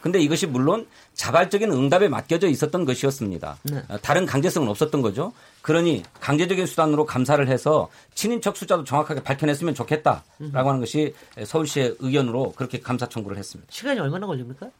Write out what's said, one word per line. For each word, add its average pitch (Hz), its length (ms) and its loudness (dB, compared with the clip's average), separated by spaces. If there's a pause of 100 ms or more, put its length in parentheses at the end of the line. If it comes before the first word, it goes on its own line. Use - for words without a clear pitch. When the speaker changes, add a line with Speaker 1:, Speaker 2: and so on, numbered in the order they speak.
Speaker 1:
근데 180 180 0
이것이 160 280 2
물론 151 420 2 (240)
자발적인 202 580 2
응답에 143 380 4
맡겨져 165 400 0
있었던 151 380 0
것이었습니다. 104 760 -2
Speaker 2:
네. 139 240 -8
Speaker 1:
어, 104 100 -8
다른 175 260 2
강제성은 147 420 0
없었던 147 360 0
거죠. 120 320 -2 (260)
그러니 156 440 2 (160)
강제적인 175 440 2
수단으로 151 400 2
감사를 139 420 2
해서 131 440 2 (240)
친인척 208 420 -2
숫자도 175 280 -2
정확하게 147 380 -2
밝혀냈으면 147 520 0
좋겠다라고 143 500 0 (160)
Speaker 2:
음흠. 147 160 -6
Speaker 1:
하는 135 240 2
것이 147 340 -2 (300)
서울시의 143 540 -2
의견으로 131 580 0
그렇게 127 240 -6
감사 123 260 -4
청구를 101 300 -8
했습니다. - 340 -16
Speaker 2:
시간이 254 300 -4
얼마나 170 260 -4
걸립니까? 139 540 -8